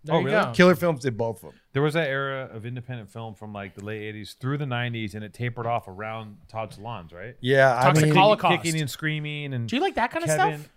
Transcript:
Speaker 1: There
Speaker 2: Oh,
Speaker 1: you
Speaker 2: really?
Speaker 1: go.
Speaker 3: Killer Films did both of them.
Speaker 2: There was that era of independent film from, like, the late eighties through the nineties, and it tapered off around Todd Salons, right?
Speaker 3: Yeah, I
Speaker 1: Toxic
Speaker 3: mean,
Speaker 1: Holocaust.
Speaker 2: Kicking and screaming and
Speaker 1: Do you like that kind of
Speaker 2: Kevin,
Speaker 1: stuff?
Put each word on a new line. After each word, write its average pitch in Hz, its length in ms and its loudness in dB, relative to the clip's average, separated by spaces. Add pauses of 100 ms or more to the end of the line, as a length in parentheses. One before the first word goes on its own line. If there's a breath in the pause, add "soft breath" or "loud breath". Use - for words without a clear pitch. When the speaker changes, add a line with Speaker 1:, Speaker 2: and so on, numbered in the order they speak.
Speaker 1:
There 151 120 0
Speaker 2:
Oh, - 20 4
Speaker 1:
you 185 80 2
Speaker 2:
really? 202 180 4
Speaker 1:
go. 127 80 -4
Speaker 3:
Killer 180 220 8
Films 165 260 0
did 123 160 -2
both 113 260 -2
of 78 80 -18
them. - 100 -20 (120)
Speaker 2:
There 135 100 -2
was 151 120 0
that 160 140 0
era 135 440 -4
of 107 140 -12
independent 123 440 -12
film 113 240 -12
from, 107 200 -14
like, 101 200 -10
the 101 100 -14
late 107 180 -8
eighties 107 360 -12
through 139 200 -4
the 147 80 -4
nineties, 120 480 -4
and 107 100 -10
it 104 80 -14
tapered 120 340 -6
off 117 220 -2
around 107 480 -10 (100)
Todd 110 280 -8
Salons, 98 380 -12
right? 98 280 -16
Speaker 3:
Yeah, 131 360 6
I 127 80 2
Speaker 1:
Toxic 147 200 6
Speaker 3:
mean, 151 100 4
Speaker 1:
Holocaust. 190 480 6
Speaker 2:
Kicking 160 200 -2
and 139 80 -4
screaming 151 640 -6
and 117 120 -2
Speaker 1:
Do 113 100 -4
you 277 60 0
like 381 120 -2
that 240 160 0
kind 330 120 -6
of 330 60 -2
Speaker 2:
Kevin, 311 320 2
Speaker 1:
stuff? - 160 -20